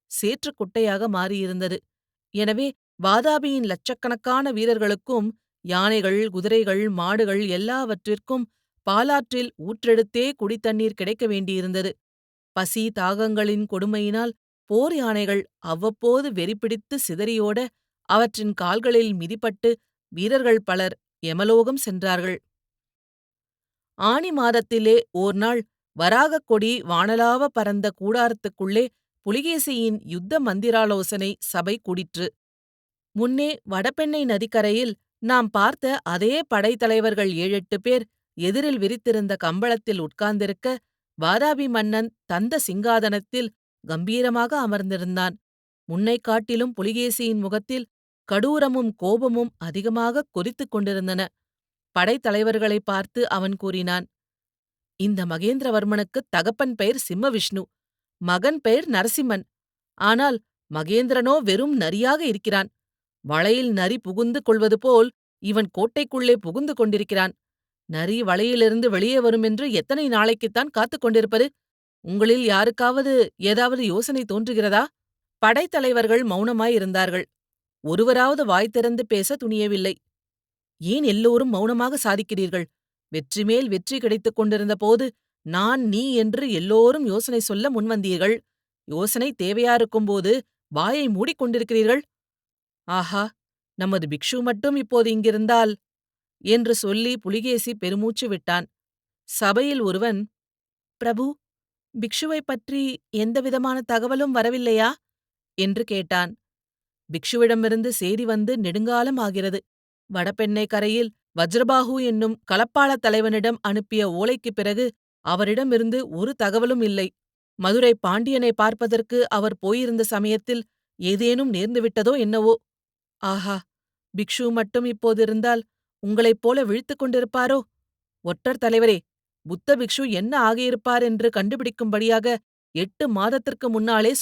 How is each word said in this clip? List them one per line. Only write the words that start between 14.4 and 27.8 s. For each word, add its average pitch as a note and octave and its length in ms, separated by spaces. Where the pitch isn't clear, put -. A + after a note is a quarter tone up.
போர் C#4 300
யானைகள் G#3 600
அவ்வப்போது A3 760
வெறிபிடித்து G#3+ 640
சிதறியோட, G#3+ 600
அவற்றின் G#3+ 520
கால்களில் A3 600
மிதிப்பட்டு G#3+ 640
வீரர்கள் A3+ 560
பலர் F#3 360
எமலோகம் A3 500
சென்றார்கள். F#3 680
ஆனி C#4 380
மாதத்திலே A#3 680
ஓர் F#3+ 240
நாள் A3 300
வராகக் C4+ 460
கொடி A3 360
வானலாவ A3+ 640
பறந்த G3+ 460